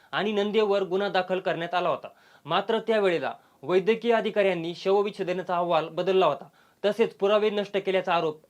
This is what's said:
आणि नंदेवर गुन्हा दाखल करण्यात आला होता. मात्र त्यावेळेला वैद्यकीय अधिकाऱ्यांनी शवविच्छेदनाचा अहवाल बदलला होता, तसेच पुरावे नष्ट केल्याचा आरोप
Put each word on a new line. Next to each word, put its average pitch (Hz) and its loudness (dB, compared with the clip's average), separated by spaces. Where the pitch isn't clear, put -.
आणि 185 0
नंदेवर 202 2
गुन्हा 190 -2
दाखल 185 0
करण्यात 170 -4
आला 175 0
होता. 127 -4
मात्र 196 0
त्यावेळेला 190 0
वैद्यकीय 214 2
अधिकाऱ्यांनी 190 0
शवविच्छेदनाचा 190 -2
अहवाल 170 0
बदलला 185 2
होता, 147 0
तसेच 220 0
पुरावे 208 2
नष्ट 202 -4
केल्याचा 185 0
आरोप 165 -2